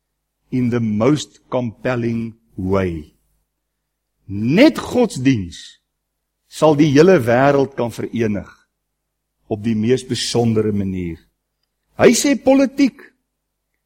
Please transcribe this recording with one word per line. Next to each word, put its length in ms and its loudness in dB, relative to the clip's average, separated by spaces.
in 200 -2
the 100 -2
most 680 -2
compelling 880 -6
way." 560 -4
Net 520 2
godsdiens 1000 -4
sal 260 2
die 160 2
hele 280 6
wêreld 580 0
kan 160 -4
verenig 580 -6
op 120 -6
die 160 -2
mees 280 0
besondere 640 -2
manier. 460 -6
Hy 160 6
sê 240 0
politiek, 640 2